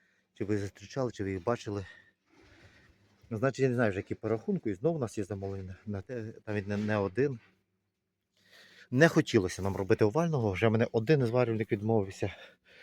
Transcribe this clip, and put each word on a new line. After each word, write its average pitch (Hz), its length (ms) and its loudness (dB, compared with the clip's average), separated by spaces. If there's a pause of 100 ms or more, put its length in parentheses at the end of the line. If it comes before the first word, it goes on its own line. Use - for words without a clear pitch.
(340)
чи - 120 -6
ви 104 120 0
зустрічали, 101 540 -6
чи - 120 -8
ви 95 80 -4
їх 92 120 -6
бачили. 104 420 -4 (1500)
Значить, 127 320 0
я 135 60 4
не 120 60 0
знаю 117 140 4
вже, 95 100 -2
які 101 160 -6
по - 140 -6
рахунку, 113 400 -2
і 101 40 -2
знову 151 240 -2
у 147 40 -2
нас 113 160 -6
є 107 60 -4
замовлення 98 520 -8 (100)
на 101 160 -6
те, 113 320 -10 (140)
навіть 104 200 -2
не, 104 100 -2
не 107 200 0
один. 110 420 0 (1500)
Не 143 160 8
хотілося 110 540 2
нам 95 140 -2
робити 101 300 2
овального, 135 460 2
вже 98 180 4
мене 113 220 2
один 120 340 2
зварювальник 113 460 0
відмовився, 104 640 -2 (480)